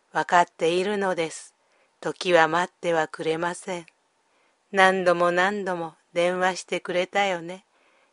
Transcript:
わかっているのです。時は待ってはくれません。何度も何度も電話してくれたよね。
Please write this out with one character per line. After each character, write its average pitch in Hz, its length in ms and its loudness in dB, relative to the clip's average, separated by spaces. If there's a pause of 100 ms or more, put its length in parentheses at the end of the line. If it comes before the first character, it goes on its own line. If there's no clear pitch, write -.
(120)
わ 156 120 -2
か 175 180 4
っ 170 40 4
て 165 260 -2
い 180 100 0
る 208 160 -2
の 190 160 0
で 160 160 -4
す。 - 240 -20 (460)
時 175 320 -4
は 160 160 6
待 175 220 0
っ - 100 -20
て 170 120 -2
は 156 160 0
く - 160 -12
れ 160 140 -2
ま 170 160 -4
せ 185 240 -8
ん。 165 80 -14 (840)
何 190 320 4
度 175 100 4
も 175 160 2
何 190 340 0
度 180 120 -6
も 165 180 -10 (180)
電 180 260 0
話 185 180 0
し - 80 -14
て 180 160 -6
く - 120 -10
れ 180 140 0
た 202 200 -2
よ 180 160 -2
ね。 180 220 -14 (480)